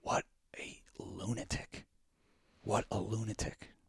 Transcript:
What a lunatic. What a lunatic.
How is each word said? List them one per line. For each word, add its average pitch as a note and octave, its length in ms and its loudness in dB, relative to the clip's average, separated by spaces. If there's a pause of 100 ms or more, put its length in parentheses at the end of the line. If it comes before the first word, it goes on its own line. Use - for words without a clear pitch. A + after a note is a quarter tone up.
What - 220 4 (340)
a - 240 -10 (160)
lunatic. - 880 -2 (760)
What G#2+ 280 4
a - 80 2
lunatic. A2 760 -2 (140)